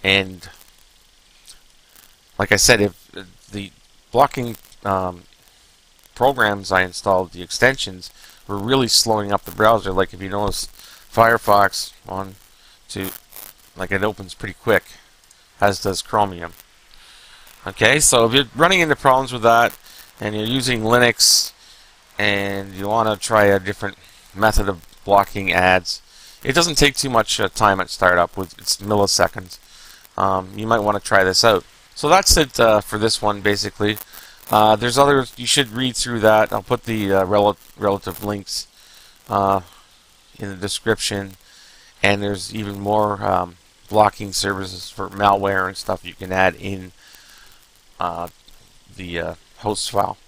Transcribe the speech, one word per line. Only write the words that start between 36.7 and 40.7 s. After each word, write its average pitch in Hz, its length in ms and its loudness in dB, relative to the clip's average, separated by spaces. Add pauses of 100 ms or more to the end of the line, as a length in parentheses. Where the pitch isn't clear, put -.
the, 107 280 -2
uh, 95 120 4
rel-, 101 320 2 (220)
relative 98 460 -4
links, 104 420 -8 (640)
uh, 98 320 0 (800)
in 101 100 -10
the 98 80 -12
description. 98 800 -4 (680)